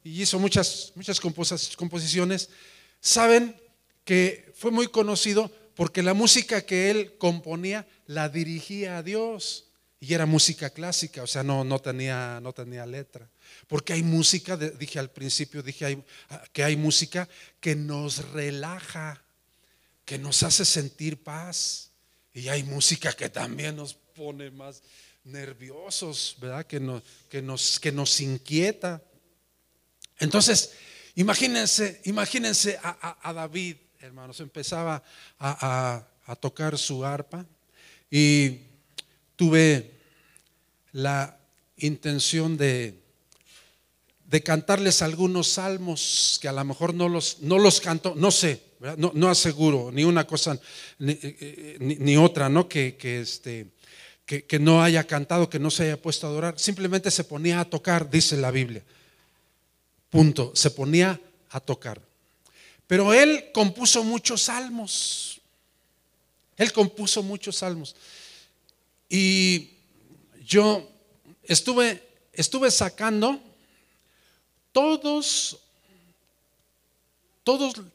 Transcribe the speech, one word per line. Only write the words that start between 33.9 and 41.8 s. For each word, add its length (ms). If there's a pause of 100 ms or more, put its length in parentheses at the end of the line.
hermanos, 400
empezaba 640 (340)
a, 600
a, 340
a 60
tocar 400
su 260
arpa 420 (640)
y 520 (760)
tuve 560 (1000)
la 480 (380)
intención 800